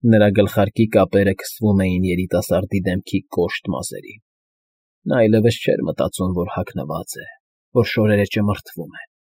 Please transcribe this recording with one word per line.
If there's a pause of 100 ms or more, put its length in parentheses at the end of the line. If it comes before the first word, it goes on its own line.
Նրա
գլխարկի
կապերը
քսվում
էին
երիտասարդի
դեմքի
կոշտ
մազերին։ (840)
Նա
այլևս
չէր
մտածում,
որ
հագնված
է, (480)
որ
շորերը
ճմրթվում
են։ (120)